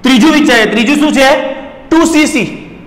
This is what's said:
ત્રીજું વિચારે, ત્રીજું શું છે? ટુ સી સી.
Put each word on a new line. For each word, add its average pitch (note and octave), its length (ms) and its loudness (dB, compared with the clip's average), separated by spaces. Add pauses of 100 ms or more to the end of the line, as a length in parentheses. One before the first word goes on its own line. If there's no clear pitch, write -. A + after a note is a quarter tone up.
ત્રીજું B3+ 380 4
વિચારે, A#3 260 2
ત્રીજું G#3+ 380 -2
શું D4+ 160 0
છે? C4+ 80 4 (640)
ટુ D#4+ 160 2
સી D#4 200 2
સી. A3+ 220 -2 (380)